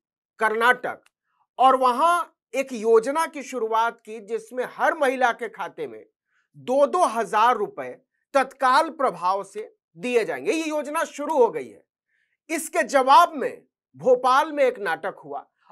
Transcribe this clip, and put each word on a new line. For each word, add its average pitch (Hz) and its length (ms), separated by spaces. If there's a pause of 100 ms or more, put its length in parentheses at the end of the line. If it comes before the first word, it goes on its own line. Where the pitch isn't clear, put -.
(400)
कर्नाटक, 226 640 (580)
और 262 180
वहां 277 440 (320)
एक 269 200
योजना 226 520
की 302 180
शुरुआत 226 560
की 220 220
जिसमें 226 480
हर 277 240
महिला 262 400
के 233 160
खाते 170 380
में 110 160 (540)
दो 254 300
दो 349 200
हजार 220 500
रुपए 160 300 (460)
तत्काल 269 580
प्रभाव 190 520
से 208 180 (360)
दिए 240 280
जाएंगे। 151 260
ये 320 140
योजना 302 380
शुरू 294 340
हो 233 120
गई 147 180
है। 98 160 (680)
इसके 320 360
जवाब 294 500
में 139 260 (360)
भोपाल 254 540
में 285 120
एक 247 160
नाटक 170 440
हुआ 139 220 (260)